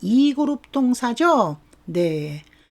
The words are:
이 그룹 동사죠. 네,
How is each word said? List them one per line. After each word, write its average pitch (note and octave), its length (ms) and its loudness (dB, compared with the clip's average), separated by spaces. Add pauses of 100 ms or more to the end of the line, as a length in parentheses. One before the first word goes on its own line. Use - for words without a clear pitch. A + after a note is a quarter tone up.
이 C4 320 2
그룹 C#4+ 380 -4
동사죠. B3 880 0 (260)
네, D#3 580 -4 (360)